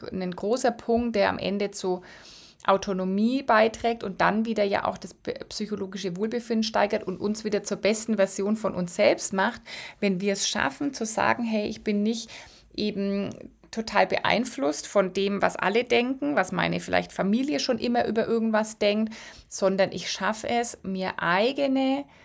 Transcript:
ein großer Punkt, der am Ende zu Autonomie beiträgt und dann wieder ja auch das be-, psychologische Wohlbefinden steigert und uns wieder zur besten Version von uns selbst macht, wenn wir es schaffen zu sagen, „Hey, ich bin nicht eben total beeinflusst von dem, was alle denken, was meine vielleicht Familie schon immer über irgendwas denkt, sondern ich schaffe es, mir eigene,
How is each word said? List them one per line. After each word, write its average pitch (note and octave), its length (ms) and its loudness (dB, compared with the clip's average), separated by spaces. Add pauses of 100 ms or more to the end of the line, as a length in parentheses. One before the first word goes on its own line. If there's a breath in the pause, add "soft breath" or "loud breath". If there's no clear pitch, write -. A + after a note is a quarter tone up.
(100)
ein F#3 240 -4
großer A#3 380 0
Punkt, A#3 420 0
der G3 140 4
am F#3 100 0
Ende G3+ 320 -2
zu F3+ 320 -4 (640 loud breath)
Autonomie G3 800 2
beiträgt A3+ 580 4
und G3 180 -4
dann F#3+ 240 4
wieder G#3+ 200 0
ja G3 220 0
auch F#3+ 120 -2
das F#3 160 -12
be-, - 240 -8 (100)
psychologische G3 680 -6
Wohlbefinden A3+ 480 0
steigert G#3 400 0
und F#3 160 -6
uns G#3+ 240 -2
wieder G3+ 180 0
zur E3+ 140 -4
besten A3 400 2
Version G3 400 2
von G3+ 180 -4
uns F3 220 -4
selbst - 360 4
macht, G3+ 300 0 (380 loud breath)
wenn G3 200 2
wir G3+ 120 0
es - 160 -2
schaffen - 440 -2
zu A3 140 -6
sagen, A3+ 380 2
„Hey, A3 240 0
ich G#3+ 160 -10
bin G#3 180 2
nicht A3+ 260 -2 (480 loud breath)
eben G3 540 -2 (400)
total G#3+ 360 2
beeinflusst B3+ 800 0
von F#3 260 2
dem, G3 300 0
was F3+ 140 2
alle G#3+ 280 0
denken, B3 520 0
was F#3 160 2
meine E3+ 280 0
vielleicht F3+ 320 0
Familie C4 480 0
schon B3 180 0
immer A#3+ 280 0
über A3 200 0
irgendwas A3 520 0
denkt, G#3+ 360 2 (340 loud breath)
sondern F#3+ 440 2
ich - 180 -6
schaffe G#3 380 -4
es, A#3 340 0
mir F#3 360 -4
eigene, C4+ 840 2 (200 soft breath)